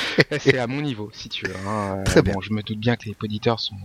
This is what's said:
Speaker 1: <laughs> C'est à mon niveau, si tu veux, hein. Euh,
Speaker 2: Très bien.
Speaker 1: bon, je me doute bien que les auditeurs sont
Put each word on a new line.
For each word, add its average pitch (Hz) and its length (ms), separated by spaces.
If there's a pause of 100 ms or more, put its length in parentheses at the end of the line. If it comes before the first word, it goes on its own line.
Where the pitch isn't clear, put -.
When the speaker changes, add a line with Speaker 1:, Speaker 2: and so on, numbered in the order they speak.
(300)
Speaker 1:
<laughs> 147 80
C'est 135 200
à 120 80
mon 135 160
niveau, 107 320
si - 160
tu - 160
veux, 92 100 (100)
hein. 101 320
Euh, 95 60
Speaker 2:
Très 151 160
bien. 87 140
Speaker 1:
bon, 95 80
je 104 100
me 107 100
doute 110 160
bien 117 180
que - 100
les 104 160
auditeurs 107 380
sont - 140 (100)